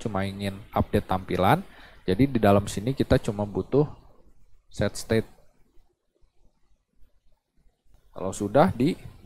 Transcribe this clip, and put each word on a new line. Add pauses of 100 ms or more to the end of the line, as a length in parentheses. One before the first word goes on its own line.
cuma
ingin (180)
update
tampilan, (400)
jadi
di
dalam
sini
kita
cuma
butuh (800)
set
state. (2750)
Kalau
sudah,
di (260)